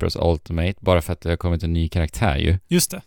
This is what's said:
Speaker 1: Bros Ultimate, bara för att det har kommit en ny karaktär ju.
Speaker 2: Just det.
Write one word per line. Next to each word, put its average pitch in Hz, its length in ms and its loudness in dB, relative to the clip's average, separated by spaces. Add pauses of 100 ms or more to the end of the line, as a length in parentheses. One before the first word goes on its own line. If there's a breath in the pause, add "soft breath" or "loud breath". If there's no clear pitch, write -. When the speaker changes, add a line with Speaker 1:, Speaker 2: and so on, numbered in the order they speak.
Speaker 1:
Bros 85 160 -2
Ultimate, 85 640 0
bara 90 220 2
för 90 100 -4
att - 80 -8
det - 80 -6
har 85 80 0
kommit 85 260 -2
en 82 100 -2
ny 82 160 0
karaktär 82 480 0
ju. 85 220 2 (100)
Speaker 2:
Just 170 220 2
det. 185 160 -12